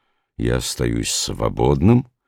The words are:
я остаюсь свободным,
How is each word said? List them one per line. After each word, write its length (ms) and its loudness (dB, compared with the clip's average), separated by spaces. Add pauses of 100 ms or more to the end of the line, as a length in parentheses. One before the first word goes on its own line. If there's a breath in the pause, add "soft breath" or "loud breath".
(360)
я 200 -2
остаюсь 540 -4
свободным, 960 2 (200)